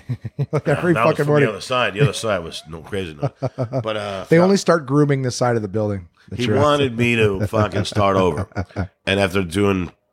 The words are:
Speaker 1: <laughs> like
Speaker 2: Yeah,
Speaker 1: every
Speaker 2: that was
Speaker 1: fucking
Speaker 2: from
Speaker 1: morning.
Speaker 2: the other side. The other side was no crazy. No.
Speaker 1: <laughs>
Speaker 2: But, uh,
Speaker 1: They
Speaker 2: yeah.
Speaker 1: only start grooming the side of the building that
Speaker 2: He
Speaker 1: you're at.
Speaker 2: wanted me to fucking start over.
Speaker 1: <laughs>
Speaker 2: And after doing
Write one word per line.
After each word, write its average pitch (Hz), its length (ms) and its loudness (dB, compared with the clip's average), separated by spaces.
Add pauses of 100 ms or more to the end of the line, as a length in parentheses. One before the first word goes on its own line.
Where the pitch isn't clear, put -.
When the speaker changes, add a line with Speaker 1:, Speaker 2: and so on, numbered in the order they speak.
(180)
Speaker 1:
<laughs> - 340 -8
like - 140 -2
Speaker 2:
Yeah, 143 100 0
Speaker 1:
every 175 160 0
Speaker 2:
that 113 140 2
was 156 60 4
Speaker 1:
fucking 147 120 0
Speaker 2:
from - 40 -4
Speaker 1:
morning. 147 180 4
Speaker 2:
the 107 60 -2
other 92 100 -10
side. 120 320 -2
The 104 80 0
other 113 100 2
side 98 320 -2
was - 240 -12
no 80 120 -12
crazy. 90 340 -8
No. 131 160 -6 (100)
Speaker 1:
<laughs> 131 400 -6
Speaker 2:
But, 107 160 -4
uh, 101 320 -8
Speaker 1:
They 160 80 6
Speaker 2:
yeah. 170 60 6
Speaker 1:
only 196 160 4
start 170 260 2
grooming 143 380 2
the 127 80 -2
side 120 260 0
of 107 60 -2
the 104 60 -6
building 101 400 -4 (200)
that 101 100 -12
Speaker 2:
He 120 60 -2
Speaker 1:
you're 107 140 2
at. 143 40 4
Speaker 2:
wanted 143 360 2
me 120 180 2
to 104 300 2
fucking 101 400 -2
start 98 320 2
over. 90 280 2 (300)
Speaker 1:
<laughs> - 300 -8
Speaker 2:
And 95 120 0
after 98 240 0
doing 92 500 0 (200)